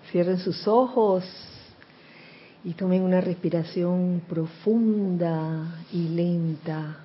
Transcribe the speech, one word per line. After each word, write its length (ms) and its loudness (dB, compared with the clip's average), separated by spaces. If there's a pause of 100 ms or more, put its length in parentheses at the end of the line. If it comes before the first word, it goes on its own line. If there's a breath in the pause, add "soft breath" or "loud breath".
(120)
cierren 280 2
sus 280 -4
ojos 560 4 (1400 loud breath)
y 100 -6
tomen 300 2
una 180 4
respiración 1040 0
profunda 1600 0
y 180 -2
lenta. 960 -2